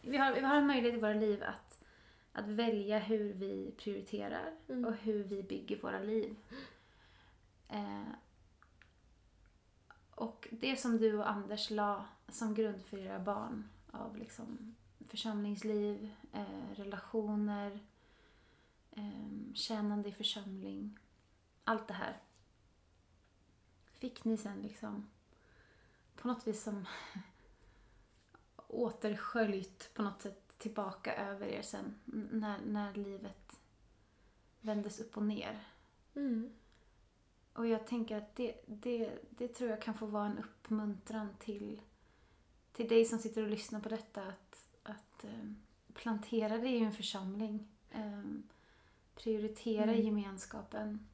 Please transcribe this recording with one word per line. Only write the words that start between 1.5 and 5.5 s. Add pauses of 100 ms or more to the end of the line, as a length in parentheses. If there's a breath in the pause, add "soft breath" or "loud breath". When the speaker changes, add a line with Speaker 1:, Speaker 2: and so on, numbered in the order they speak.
Speaker 1:
att
välja
hur
vi
prioriterar (160)
Speaker 2:
Mm.
Speaker 1:
och
hur
vi
bygger